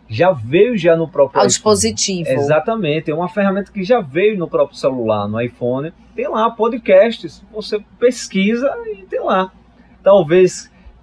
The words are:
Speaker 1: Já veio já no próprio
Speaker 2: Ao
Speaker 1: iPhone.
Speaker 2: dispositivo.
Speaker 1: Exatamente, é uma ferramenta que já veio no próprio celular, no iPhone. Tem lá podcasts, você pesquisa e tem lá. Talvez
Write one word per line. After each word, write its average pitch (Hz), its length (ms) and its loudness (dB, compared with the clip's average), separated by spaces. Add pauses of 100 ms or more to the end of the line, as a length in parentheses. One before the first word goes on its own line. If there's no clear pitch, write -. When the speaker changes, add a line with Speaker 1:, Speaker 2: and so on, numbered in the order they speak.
Speaker 1:
Já 156 220 2
veio 175 440 0
já 170 200 4
no 165 120 -2
próprio - 340 0
Speaker 2:
Ao 202 40 4
Speaker 1:
iPhone. - 20 2
Speaker 2:
dispositivo. 202 800 -2
Speaker 1:
Exatamente, 156 840 -2
é - 20 -4
uma 170 160 -4
ferramenta 196 420 -2
que 196 120 -8
já 214 180 2
veio 180 360 0
no 165 100 -4
próprio 147 300 -2
celular, 110 500 -2
no 107 120 -4
iPhone. 123 540 -6 (220)
Tem 247 120 -6
lá 233 220 -2
podcasts, 226 920 2 (100)
você 214 260 -8 (200)
pesquisa 233 680 0 (200)
e 403 160 -12
tem 494 200 -8
lá. 240 280 -2 (500)
Talvez 185 680 2 (300)